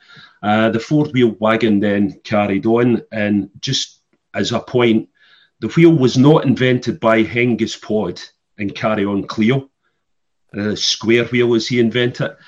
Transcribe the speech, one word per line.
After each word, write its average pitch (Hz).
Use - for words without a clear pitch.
Uh, 110
the 110
four-wheeled 127
wagon 110
then 101
carried 101
on, 117
and 104
just -
as 104
a 113
point, 113
the 113
wheel 165
was 131
not 147
invented 123
by 113
Hengist 113
Pod 101
and 98
Carry 107
On 98
Clio, 131
the 104
square 117
wheel 120
as 113
he 120
invented. 120